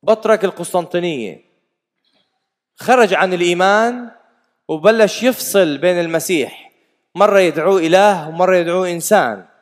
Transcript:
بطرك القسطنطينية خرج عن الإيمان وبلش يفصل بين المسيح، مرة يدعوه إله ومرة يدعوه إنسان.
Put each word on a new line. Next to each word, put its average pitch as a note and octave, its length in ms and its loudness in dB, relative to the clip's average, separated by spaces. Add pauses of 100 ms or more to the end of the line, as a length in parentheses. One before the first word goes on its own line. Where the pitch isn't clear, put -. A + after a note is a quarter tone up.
بطرك A3 420 0
القسطنطينية E3+ 960 -6 (1300)
خرج A3+ 380 2
عن F#3 200 0
الإيمان G3+ 760 0 (560)
وبلش G3+ 560 0
يفصل F#3+ 540 0
بين F3 220 0
المسيح، E3 720 -4 (440)
مرة G3 240 4
يدعوه F3 400 2
إله F3 500 2
ومرة F3+ 260 0
يدعوه F3+ 360 -2
إنسان. D#3+ 540 -2 (160)